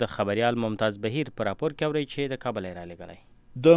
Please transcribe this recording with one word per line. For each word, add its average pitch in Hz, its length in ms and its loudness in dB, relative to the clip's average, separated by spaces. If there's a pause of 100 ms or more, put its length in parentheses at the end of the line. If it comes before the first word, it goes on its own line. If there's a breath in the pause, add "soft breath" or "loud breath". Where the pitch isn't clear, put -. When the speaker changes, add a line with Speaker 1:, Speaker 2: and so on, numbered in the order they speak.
Speaker 1:
د 113 100 -4
خبریال 110 540 2
ممتاز 107 400 -2
بهیر 127 340 -4
په 104 80 0
راپور 143 300 -4
کې 160 100 -2
اورئ 151 160 -2
چې 135 300 -6
د - 100 -10
کابل 107 240 -4
یې 87 120 -10
رالېږلی. 87 380 -14 (380)
Speaker 2:
د 156 200 8